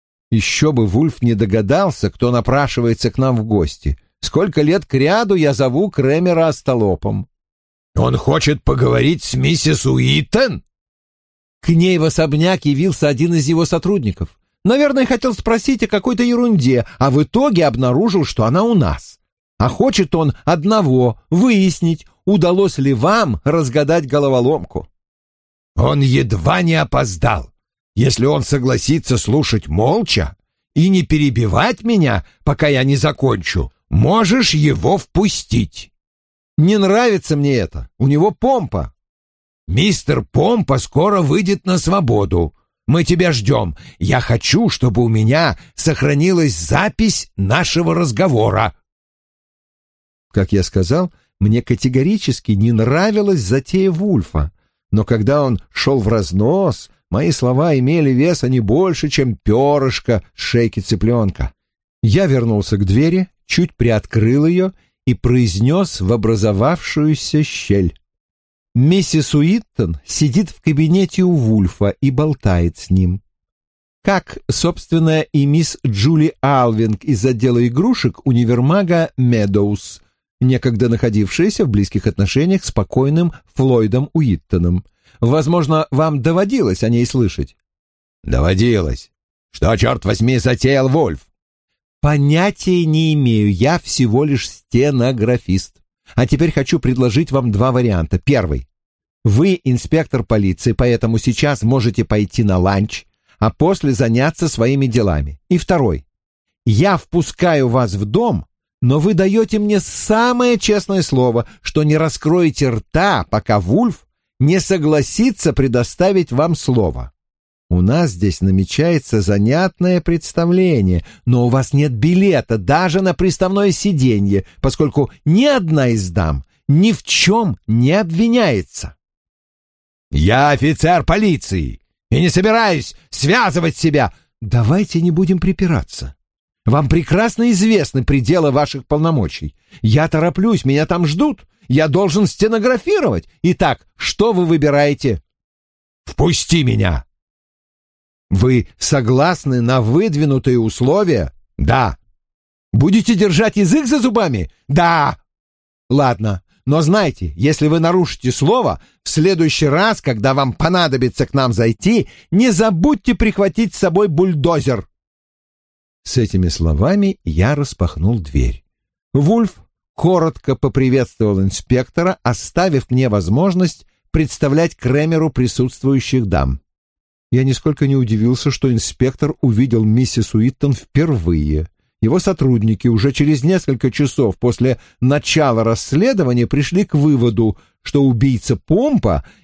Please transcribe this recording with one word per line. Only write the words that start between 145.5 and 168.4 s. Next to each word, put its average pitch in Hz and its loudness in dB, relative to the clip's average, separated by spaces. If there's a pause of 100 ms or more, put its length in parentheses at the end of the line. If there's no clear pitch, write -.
«Впусти 165 0
меня!» 101 -2 (1300)
«Вы 120 2
согласны 135 0
на 127 0
выдвинутые 139 0
условия?» 123 0 (240)
«Да». 104 0 (760)
«Будете 202 2
держать 196 2
язык 208 2
за 285 2
зубами?» 202 -2 (200)
«Да». 156 0 (680)
«Ладно, 113 0 (240)
но 151 2
знайте, 156 0
если 147 0
вы 160 2
нарушите 165 0
слово, 175 0 (220)
в - -10
следующий 160 0
раз, 185 0
когда 123 -2
вам 135 -2
понадобится 147 0
к - -6
нам 131 0
зайти, 117 0 (240)
не 226 2
забудьте 214 0
прихватить 202 -2
с - -12
собой 196 2
бульдозер». 156 0 (1160)
С - -6
этими 98 0
словами 101 0
я 87 0
распахнул 107 -2
дверь. 69 -2 (500)